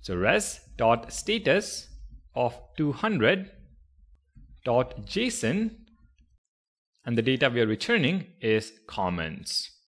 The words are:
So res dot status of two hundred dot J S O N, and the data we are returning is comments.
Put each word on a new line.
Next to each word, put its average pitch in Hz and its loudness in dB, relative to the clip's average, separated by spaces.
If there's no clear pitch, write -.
So 92 -6
res 104 0
dot 117 2
status 202 -2
of 123 -2
two 151 0
hundred 190 2
dot 123 0
J 226 -2
S 233 -4
O - 4
N, 214 -2
and 120 0
the 117 4
data 131 2
we 120 2
are 110 4
returning 170 0
is 110 2
comments. 85 -4